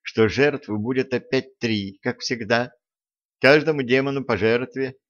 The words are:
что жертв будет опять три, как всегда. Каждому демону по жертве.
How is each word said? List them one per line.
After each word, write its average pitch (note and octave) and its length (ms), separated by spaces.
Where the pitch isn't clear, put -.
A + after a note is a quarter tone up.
что A2 280
жертв C3+ 400
будет B2+ 440
опять - 460
три, G2+ 420
как A#2+ 180
всегда. A#2 520
Каждому D3 420
демону C3+ 400
по A#2 140
жертве. B2 580